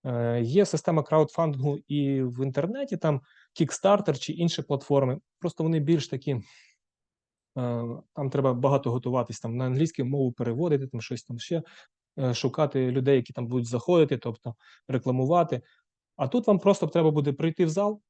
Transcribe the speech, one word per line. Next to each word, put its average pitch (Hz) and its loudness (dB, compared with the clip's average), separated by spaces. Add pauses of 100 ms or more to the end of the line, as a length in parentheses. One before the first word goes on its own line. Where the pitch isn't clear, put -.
Е, 120 -2
є 156 4
система 160 0
краудфандингу 147 0 (100)
і 139 0
в 123 -4
інтернеті, 180 -4
там 147 0 (380)
Kickstarter 196 2
чи - -8
інші 170 -2
платформи, 139 0 (200)
просто 165 -4
вони 160 2
більш 147 2
такі, 139 -6
е, 117 -2 (1700)
там 139 -4
треба 135 2
багато 135 2
готуватись, 123 -2
там 117 -6
на 127 -2
англійську 131 0
мову 135 0
переводити, 135 -2
там 120 -10
щось 120 -10
там 117 -12
ще, 165 -4 (560)
е, 127 0
шукати 135 0
людей, 135 4
які 123 0
там 123 -8
будуть 120 -4
заходити, 143 2
тобто 117 -10 (320)
рекламувати. 131 0 (540)
А 127 -4
тут 240 0
вам 202 6
просто 196 4
треба 160 4
буде 147 0
прийти 160 0
в 160 0
зал 208 -2